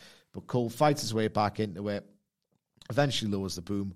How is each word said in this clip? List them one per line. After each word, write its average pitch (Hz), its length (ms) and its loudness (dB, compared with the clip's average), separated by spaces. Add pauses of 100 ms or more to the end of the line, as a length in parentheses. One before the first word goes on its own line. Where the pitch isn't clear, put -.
(320)
But - 160 -12
Cole 120 220 0
fights 151 320 2
his 110 120 -4
way 110 140 2
back 107 320 2
into 101 280 -4
it, 101 160 -4 (840)
eventually 131 420 2
lowers 98 260 -2
the 87 60 -8
boom, 101 340 -2